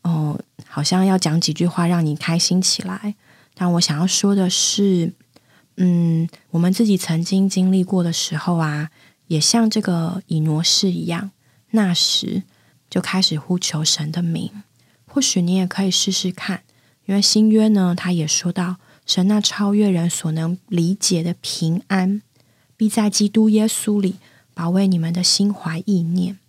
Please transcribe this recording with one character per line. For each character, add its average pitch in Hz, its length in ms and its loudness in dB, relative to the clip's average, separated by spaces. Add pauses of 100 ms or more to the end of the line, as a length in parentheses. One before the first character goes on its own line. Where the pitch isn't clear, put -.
哦， 156 360 -2 (300)
好 - 140 -6
像 185 220 2
要 190 140 2
讲 165 220 0
几 156 120 -2
句 175 140 0
话 170 220 0
让 170 160 2
你 151 100 0
开 165 240 -2
心 180 240 2
起 - 200 -2
来。 196 340 -8 (400)
但 180 160 0
我 170 80 2
想 147 200 -2
要 175 40 2
说 202 300 2
的 190 160 2
是， 185 640 0 (640)
嗯， 170 520 2 (220)
我 170 80 -2
们 175 140 2
自 233 120 2
己 208 120 4
曾 165 260 -2
经 190 260 0
经 185 220 0
历 190 140 2
过 180 180 0
的 170 100 -2
时 - 240 -4
候 175 200 -2
啊， 156 340 -2 (380)
也 156 120 0
像 226 300 2
这 214 100 -2
个 175 460 -2
以 160 140 -2
挪 156 200 0
士 - 300 0
一 170 160 -4
样， 170 240 -6 (400)
那 202 240 2
时 - 480 -2 (480)
就 180 100 0
开 190 220 -2
始 160 160 0
呼 180 180 -2
求 160 280 -4
神 156 260 -2
的 156 100 -4
名。 170 300 -4 (560)
或 - 160 -2
许 - 180 0
你 175 140 0
也 190 140 2
可 190 160 -2
以 190 60 0
试 - 200 -2
试 185 220 -4
看， - 300 -8 (440)
因 196 80 -2
为 202 80 2
新 214 260 4
约 214 200 4
呢， 190 280 2
他 180 140 -4
也 170 160 0
说 - 240 -2
到， 180 280 -4 (280)
神 185 220 2
那 208 120 2
超 202 320 -2
越 208 160 4
人 175 220 2
所 - 220 -4
能 165 340 -2
理 175 260 0
解 185 300 0
的 170 180 -2
平 165 460 -2
安， 196 340 0 (560)
必 214 120 0
在 208 200 2
基 208 200 0
督 220 200 4
耶 214 200 4
稣 208 320 -2
里 190 160 -2 (360)
保 170 180 -4
卫 190 180 2
你 180 100 2
们 165 140 -2
的 180 100 -2
心 202 320 0
怀 165 320 -6
意 190 160 0
念。 180 360 -2 (100)